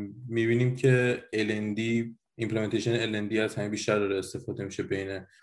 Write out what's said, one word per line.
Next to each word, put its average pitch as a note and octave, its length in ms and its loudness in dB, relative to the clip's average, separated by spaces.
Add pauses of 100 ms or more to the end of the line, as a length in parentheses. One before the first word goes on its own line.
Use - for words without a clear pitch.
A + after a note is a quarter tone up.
(280)
می‌بینیم A#2+ 480 2
که B2 560 4
ال G#2+ 180 0
ان G#2+ 240 -2
دی، A2+ 420 0 (220)
ایمپلمنتیشن A2 640 0
ال A2 140 -2
ان G#2 140 -2
دی G#2+ 120 2
از G#2+ 140 0
همین G#2 160 -4
بیشتر G#2+ 280 0
داره G2 200 2
استفاده - 460 -6
می‌شه F#2+ 180 -6
بین، G2 380 -4 (220)